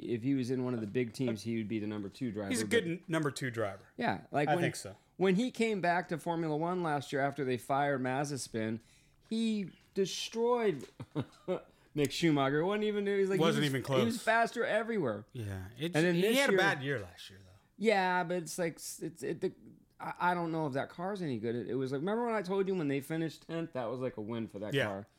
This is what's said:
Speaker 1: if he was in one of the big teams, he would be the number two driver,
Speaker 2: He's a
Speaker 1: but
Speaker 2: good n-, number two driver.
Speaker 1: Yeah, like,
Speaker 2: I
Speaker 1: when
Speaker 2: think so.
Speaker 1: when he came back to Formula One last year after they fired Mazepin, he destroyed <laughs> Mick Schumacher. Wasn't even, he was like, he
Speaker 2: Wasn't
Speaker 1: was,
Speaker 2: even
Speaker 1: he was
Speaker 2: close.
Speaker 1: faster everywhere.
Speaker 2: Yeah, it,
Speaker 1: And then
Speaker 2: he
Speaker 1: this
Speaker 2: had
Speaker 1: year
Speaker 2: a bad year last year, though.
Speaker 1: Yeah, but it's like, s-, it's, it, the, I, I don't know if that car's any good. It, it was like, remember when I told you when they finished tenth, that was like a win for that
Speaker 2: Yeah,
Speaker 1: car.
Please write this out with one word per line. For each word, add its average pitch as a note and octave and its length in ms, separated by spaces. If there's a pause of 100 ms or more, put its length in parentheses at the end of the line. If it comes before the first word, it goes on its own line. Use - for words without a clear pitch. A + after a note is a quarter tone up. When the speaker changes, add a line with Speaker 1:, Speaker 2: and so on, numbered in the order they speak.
(120)
Speaker 1:
if A2+ 100
he C#3 120
was B2+ 160
in C3 120
one B2 120
of A2+ 80
the G#2+ 40
big A2+ 280
teams, A#2 280
he A#2 140
would A2 120
be A2+ 100
the G#2 80
number G#2 240
two B2 200
driver, G2 200
Speaker 2:
He's A#3 100
a - 60
Speaker 1:
but G3+ 60
Speaker 2:
good A3+ 120
n-, E3+ 240
number D#3+ 220
two C3 200
driver. G#2+ 300 (160)
Speaker 1:
Yeah, B2+ 220 (140)
like, D3 160
Speaker 2:
I D3+ 80
Speaker 1:
when E3+ 80
Speaker 2:
think B2 120
so. F#2+ 180 (220)
Speaker 1:
when F#3 180
he A#3+ 160
came A3 300
back F3 300
to E3+ 80
Formula E3 360
One F3 280
last D3 280
year C3+ 120
after C#3 200
they B2+ 140
fired C#3 460
Mazepin, B2+ 800 (500)
he A3 380 (260)
destroyed A3 920 (320)
<laughs> C#3+ 80 (720)
Mick D3 140
Schumacher. D3+ 560
Wasn't G#3+ 180
even, G#3 220
he G3+ 80
was G3 160
like, G3 80
he D#3 60
Speaker 2:
Wasn't D3 180
Speaker 1:
was, D3 80
Speaker 2:
even C3 120
Speaker 1:
he C3 220
was A3+ 120
Speaker 2:
close. - 60
Speaker 1:
faster A3+ 440
everywhere. F3+ 640
Speaker 2:
Yeah, A#2 120 (340)
it, E3+ 160
Speaker 1:
And D#3 100
then F3 120
Speaker 2:
he F3 60
Speaker 1:
this A3+ 160
Speaker 2:
had C#4 120
Speaker 1:
year F#3+ 80
Speaker 2:
a F#3 40
bad F3+ 200
year C3+ 180
last - 300
year, - 120
though. - 80 (280)
Speaker 1:
Yeah, F#3 460
but F3 140
it's D#3+ 200
like, E3 180
s-, - 260
it's, D#3+ 200
it, - 200
the, F#3+ 100 (480)
I, F3 300
I F3+ 40
don't E3+ 160
know D#3+ 160
if C3 60
that B2+ 160
car's F#3+ 320
any C#3+ 180
good. A2+ 160
It, A2 140
it G#2+ 60
was C3 180
like, C#3 80
remember G#3+ 240
when A#3 100
I G#3 80
told F#3+ 260
you F#3+ 60
when D#3+ 140
they C#3 120
finished D#3+ 460
tenth, E3 280
that A#2+ 160
was B2+ 100
like B2+ 160
a A2 60
win A2+ 260
for G#2 120
that G#2 120
Speaker 2:
Yeah, C3+ 140
Speaker 1:
car. G2+ 200 (120)